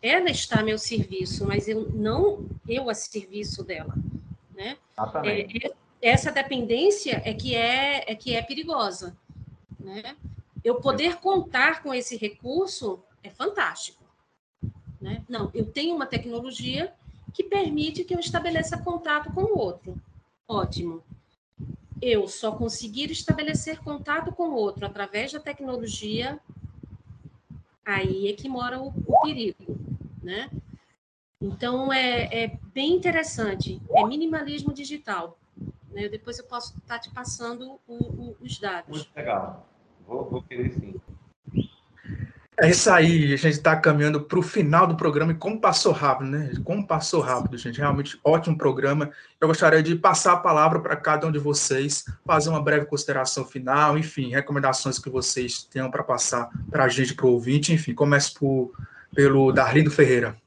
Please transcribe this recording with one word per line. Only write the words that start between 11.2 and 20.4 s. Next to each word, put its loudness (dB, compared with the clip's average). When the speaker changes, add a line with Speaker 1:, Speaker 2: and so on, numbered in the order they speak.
Speaker 1:
com -6
esse -6
recurso -4
é -18
fantástico, -6
né? -8
Não, -6
eu -2
tenho -4
uma -4
tecnologia -6
que -4
permite -2
que -6
eu -2
estabeleça -2
contato -4
com -2
o 2
outro. -6